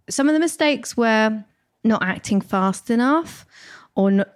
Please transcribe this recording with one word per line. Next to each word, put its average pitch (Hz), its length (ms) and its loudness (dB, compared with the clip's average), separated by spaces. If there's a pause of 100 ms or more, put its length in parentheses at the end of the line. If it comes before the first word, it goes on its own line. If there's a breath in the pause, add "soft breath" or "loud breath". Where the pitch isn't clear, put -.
some 277 200 0
of 302 40 2
the 311 60 2
mistakes 302 560 -2
were 220 480 0 (400)
not - 200 2
acting 185 360 -2
fast 190 520 -2
enough 269 560 -2 (480 loud breath)
or 196 140 2
n-, 196 160 2 (100)